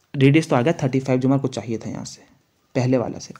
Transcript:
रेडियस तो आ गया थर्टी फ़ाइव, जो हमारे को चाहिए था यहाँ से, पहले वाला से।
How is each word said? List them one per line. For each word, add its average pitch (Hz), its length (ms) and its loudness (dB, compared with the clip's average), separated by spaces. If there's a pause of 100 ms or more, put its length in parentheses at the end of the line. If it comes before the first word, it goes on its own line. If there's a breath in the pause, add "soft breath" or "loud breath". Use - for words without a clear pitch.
(140)
रेडियस 143 360 4
तो 147 60 4
आ 120 60 4
गया 160 100 2
थर्टी 135 280 -2
फ़ाइव, 131 200 0
जो 127 80 0
हमारे 135 140 2
को 139 60 -4
चाहिए 113 300 -8
था 107 120 -10
यहाँ - 140 -10
से, - 180 -18 (520)
पहले 127 240 0
वाला - 200 -6
से। - 220 -18